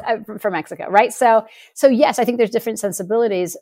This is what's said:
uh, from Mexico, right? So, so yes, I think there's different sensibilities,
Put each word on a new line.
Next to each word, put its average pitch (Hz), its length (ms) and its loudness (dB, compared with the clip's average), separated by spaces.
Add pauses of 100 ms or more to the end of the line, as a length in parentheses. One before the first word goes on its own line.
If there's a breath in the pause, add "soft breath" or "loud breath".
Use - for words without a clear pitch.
(300)
uh, 208 80 -14
from 202 160 -4
Mexico, 165 360 -10
right? 220 220 4
So, 226 340 2 (280 loud breath)
so - 160 4
yes, 262 280 2
I 247 60 0
think 240 140 0
there's 226 120 2
different 226 300 -4
sensibilities, 196 840 -2